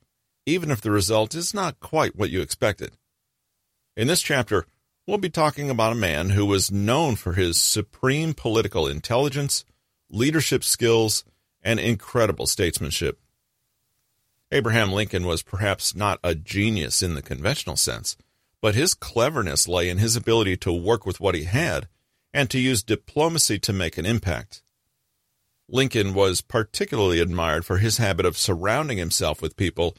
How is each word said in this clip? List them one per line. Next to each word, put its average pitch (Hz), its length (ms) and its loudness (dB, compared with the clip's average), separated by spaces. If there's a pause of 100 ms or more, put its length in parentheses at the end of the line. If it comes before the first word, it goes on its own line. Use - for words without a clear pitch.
(460)
even 160 240 -2
if 123 100 -2
the 107 120 -2
result 107 420 2
is 170 180 -6
not 190 280 -6
quite 151 340 0
what 92 160 -2
you 90 100 -2
expected. - 520 -4 (1040)
In 110 100 0
this 170 160 2
chapter, 123 420 0 (440)
we'll 208 100 0
be 196 100 -4
talking 151 420 -2
about 113 200 2
a 120 60 -2
man 87 340 0
who 101 160 4
was 98 240 2
known 113 460 2
for - 160 -4
his 85 280 2
supreme 139 720 0
political 107 540 0
intelligence, 131 800 -2 (440)
leadership 139 540 0
skills, 113 640 2 (360)
and 107 200 0
incredible 104 680 0
statesmanship. 78 720 -2 (1300)
Abraham 113 400 2
Lincoln 95 340 0
was 82 160 -2
perhaps 98 540 -2
not 101 260 -2
a 85 140 0
genius 98 680 -2
in 87 140 -2
the 69 60 -8
conventional 73 540 -6
sense, - 400 -4 (460)
but 107 140 2
his 165 180 2
cleverness 113 720 -2
lay 87 220 0
in 87 100 -2
his 113 160 2
ability 101 440 2
to 92 140 -2
work 92 320 0
with 92 160 -6
what 92 140 2
he 78 80 -4
had 92 460 -2 (460)
and 139 160 0
to 131 80 -2
use 127 240 0
diplomacy 147 760 0
to - 140 -4
make 90 240 -2
an 82 80 -6
impact. 92 580 -4 (1040)
Lincoln 120 460 2
was 95 300 4
particularly 107 800 0
admired 85 440 0
for 92 140 0
his 107 180 2
habit 95 300 2
of 85 100 0
surrounding 107 640 0
himself 82 420 -2
with 80 160 -6
people 85 420 -2